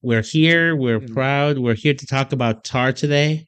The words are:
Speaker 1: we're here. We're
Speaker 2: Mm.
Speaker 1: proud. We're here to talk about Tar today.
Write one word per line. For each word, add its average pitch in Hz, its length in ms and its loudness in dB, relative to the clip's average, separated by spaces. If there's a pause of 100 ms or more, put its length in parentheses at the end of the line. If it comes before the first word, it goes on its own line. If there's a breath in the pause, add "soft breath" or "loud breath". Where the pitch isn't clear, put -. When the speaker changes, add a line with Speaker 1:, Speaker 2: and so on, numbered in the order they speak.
Speaker 1:
we're 117 200 0
here. 165 540 2
We're 123 240 0
Speaker 2:
Mm. 123 120 -14
Speaker 1:
proud. 139 460 0
We're 120 160 0
here 147 200 0
to - 120 -10
talk 135 260 -2
about 120 320 -2
Tar 131 280 -2
today. 151 560 -2